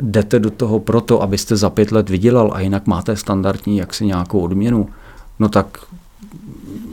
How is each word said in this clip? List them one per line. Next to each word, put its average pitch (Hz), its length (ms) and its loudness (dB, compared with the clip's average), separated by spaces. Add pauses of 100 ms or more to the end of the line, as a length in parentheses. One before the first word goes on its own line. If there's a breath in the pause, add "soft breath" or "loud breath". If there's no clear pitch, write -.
jdete 107 380 2
do 107 120 2
toho 107 300 0
proto, 113 420 2
abyste 101 340 -2
za 98 140 2
pět 107 220 2
let 104 180 2
vydělal 110 440 4
a 95 60 -6
jinak 98 260 -2
máte 92 300 -2
standardní 98 600 -2
jaksi 98 300 -4
nějakou 92 340 0
odměnu, 101 480 0 (500 loud breath)
no 107 100 2
tak 101 300 0 (1160)